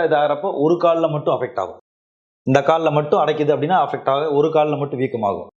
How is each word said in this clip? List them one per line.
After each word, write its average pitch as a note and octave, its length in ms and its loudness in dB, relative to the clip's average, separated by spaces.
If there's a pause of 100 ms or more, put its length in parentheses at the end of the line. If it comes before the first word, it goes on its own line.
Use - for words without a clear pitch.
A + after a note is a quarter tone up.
இதாகிறப்போ D3 420 0 (160)
ஒரு E3+ 180 2
கால்ல E3 320 2
மட்டும் D3 200 -2
அஃபெக்ட் A#2+ 280 -4
ஆகும், F2+ 180 -10 (680)
இந்த C3+ 220 4
கால்ல D#3+ 300 2
மட்டும் D#3+ 240 2
அடைக்குது D3+ 320 0
அப்படின்னா D#3 320 0
அஃபெக்ட் C3+ 260 -6
ஆகும், D3 260 -2
ஒரு D#3 160 4
கால்ல D3+ 280 2
மட்டும் C3 200 -6
வீக்கமாகும். G#2 540 -4